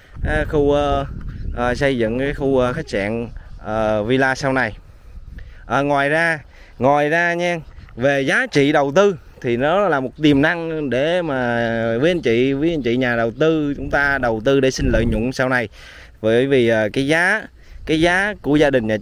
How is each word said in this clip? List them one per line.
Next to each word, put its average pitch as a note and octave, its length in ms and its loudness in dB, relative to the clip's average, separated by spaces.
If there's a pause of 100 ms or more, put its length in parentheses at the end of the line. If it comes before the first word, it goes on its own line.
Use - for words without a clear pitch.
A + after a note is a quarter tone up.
(240)
à, D3+ 240 0
khu, C#3+ 240 2
ờ, C#3+ 340 0 (480)
ờ, B2 200 -2
xây C#3 240 0
dựng A2+ 200 0
cái C#3 160 -2
khu, C#3 240 0
ờ, B2 140 2
khách D#3 160 -8
sạn, A2+ 400 -4 (300)
ờ, G#2+ 440 -2
villa C3 320 2
sau C3+ 180 -2
này. B2 240 -2 (920)
À, B2 140 0
ngoài C#3+ 280 0
ra, D#3+ 320 0 (380)
ngoài C#3+ 300 2
ra E3+ 260 0
nha, F3 260 -2 (360)
về C#3 240 0
giá F#3+ 260 0
trị C#3+ 260 2
đầu C#3+ 220 2
tư G3 220 4 (240)
thì A#2+ 160 -2
nó E3+ 320 2
là C#3+ 120 0
một C3 100 -6 (120)
tiềm C#3+ 200 6
năng D#3+ 480 -2
để D#3 320 0
mà A#2 760 -2
với D3+ 120 2
anh F3 100 -2
chị, B2 320 2
với C#3+ 180 0
anh D#3+ 120 -2
chị A#2 140 0
nhà B2 200 0
đầu A#2 220 0
tư, D#3 380 0
chúng C#3 140 -8
ta C#3 280 0
đầu A2+ 260 -2
tư C#3 160 4
để C3 100 2
sinh C3 200 -2
lợi A2+ 160 2
nhuận A2+ 260 -2
sau C3 160 -2
này. B2 200 -2 (540)
Bởi A#2 240 4
vì, C3 220 4
à, A2 240 2
cái C3+ 140 -2
giá, F3+ 360 2 (440)
cái D#3 140 0
giá F#3 420 0
của C#3+ 140 2
gia D3 140 4
đình B2+ 160 2
nhà A2 160 0